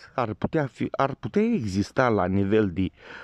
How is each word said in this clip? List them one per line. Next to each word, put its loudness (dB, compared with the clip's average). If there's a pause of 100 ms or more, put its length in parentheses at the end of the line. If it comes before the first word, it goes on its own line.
(140)
Ar -2
putea -2
fi, -6
ar 0
putea -2
exista 0
la 2
nivel 2
de, -2 (360)